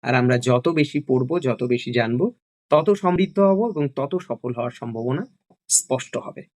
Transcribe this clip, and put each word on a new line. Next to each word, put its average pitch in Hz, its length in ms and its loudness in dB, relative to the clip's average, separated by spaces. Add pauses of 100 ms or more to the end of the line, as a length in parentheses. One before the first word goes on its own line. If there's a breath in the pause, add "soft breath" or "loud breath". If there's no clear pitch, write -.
আর 123 120 -2
আমরা 123 240 4
যত 123 300 2
বেশি 147 320 0
পড়বো, 127 400 0
যত 127 240 -2
বেশি 123 280 -2
জানবো, 123 400 0 (380)
তত 156 200 4
সমৃদ্ধ 190 480 0
হব 196 320 4
এবং 147 180 -2
তত 139 280 -4
সফল 123 380 -6
হওয়ার 120 160 -4
সম্ভাবনা 117 560 -4 (420)
স্পষ্ট - 480 -2
হবে। - 260 -10 (160)